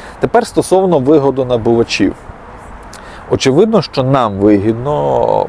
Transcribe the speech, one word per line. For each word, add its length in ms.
Тепер 260
стосовно 520
вигодонабувачів. 1160
Очевидно, 520
що 200
нам 360
вигідно 1120